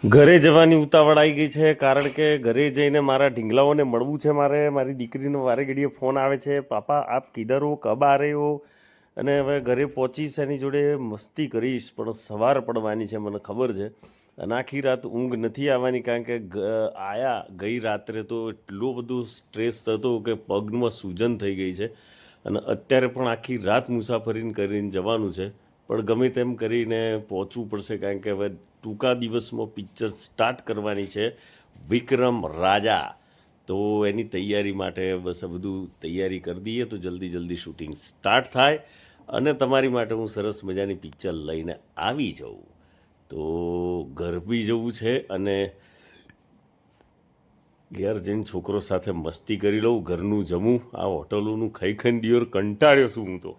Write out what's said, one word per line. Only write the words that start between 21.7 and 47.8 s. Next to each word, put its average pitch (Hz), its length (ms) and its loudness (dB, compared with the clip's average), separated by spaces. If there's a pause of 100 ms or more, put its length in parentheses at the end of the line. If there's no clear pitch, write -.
છે. 101 120 -6 (580)
અને 104 140 -4
અત્યારે 127 480 0
પણ 123 220 -4
આખી 117 280 -4
રાત 113 340 0
મુસાફરી 113 640 -4
કરીને 101 380 -2
જવાનું 98 420 -2
છે, 95 160 -6 (380)
પણ 110 140 -2
ગમે 113 280 2
તેમ 123 260 -2
કરીને 113 640 -2 (100)
પહોંચવું 101 420 -6
પડશે, 104 260 -6
કારણ 101 220 -4
કે 104 120 -6
હવે 101 200 -2 (320)
ટૂંકા 113 320 0
દિવસમાં 117 520 -4
પિક્ચર 110 420 -8
સ્ટાર્ટ 117 520 -2
કરવાની 104 460 -4
છે 104 220 -4 (600)
વિક્રમ 120 580 2
રાજા. 92 680 0 (520)
તો 104 400 0
એની 107 180 -2
તૈયારી 101 480 -2
માટે 95 440 -4
બસ 90 280 -8
આ - 20 -10
બધું 92 440 -8 (120)
તૈયારી 92 360 -4
કરી 87 220 -8
દઈએ 113 240 -4
તો 107 120 -10
જલ્દી 90 320 -8
જલ્દી 85 280 -6
શૂટિંગ 76 380 -12
સ્ટાર્ટ - 580 -2
થાય 143 260 4 (500)
અને 143 240 0
તમારી 135 360 2
માટે 113 260 -2
હું 110 140 -4
સરસ 104 360 -6
મજાની 98 300 -4
પિક્ચર 85 380 -8
લઈને 80 420 -6 (220)
આવી 110 360 -4
જાઉં. 57 300 -16 (680)
તો 85 840 -4
ઘર 87 240 -4
બી 110 260 -4
જવું 113 280 -2
છે 120 340 -2
અને 98 440 -2 (2250)